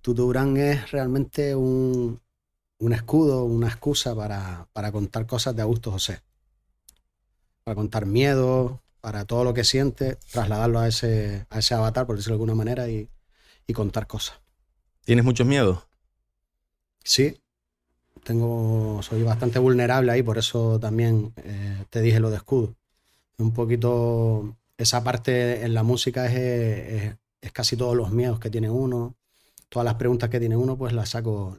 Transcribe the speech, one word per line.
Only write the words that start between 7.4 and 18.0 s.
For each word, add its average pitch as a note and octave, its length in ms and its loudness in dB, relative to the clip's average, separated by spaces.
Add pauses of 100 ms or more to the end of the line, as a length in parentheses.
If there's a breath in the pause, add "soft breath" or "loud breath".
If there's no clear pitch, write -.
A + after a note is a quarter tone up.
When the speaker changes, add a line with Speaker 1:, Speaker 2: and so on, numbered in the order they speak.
Speaker 1:
Para A2 100 -6
contar G#2 320 -4
miedo, B2+ 720 2 (200)
para G#2 240 -8
todo A#2+ 200 0
lo B2 100 2
que A#2 100 0
siente, C3 520 0 (160)
trasladarlo A2+ 480 0
a A#2 80 2
ese, G#2+ 640 -2
a A2 80 -6
ese G#2+ 160 0
avatar, A#2 320 0
por A2+ 100 -4
decirlo G2+ 180 -4
de G#2+ 80 0
alguna A2+ 120 0
manera, A#2+ 340 -2
y, A2 200 -6 (580 soft breath)
y B2 60 -4
contar G#2+ 340 -2
cosas. - 340 -10 (640)
Speaker 2:
¿Tienes A#2+ 200 4
muchos B2 220 2
miedos? A#2+ 400 2 (1160)
Speaker 1:
Sí. - 320 2 (880)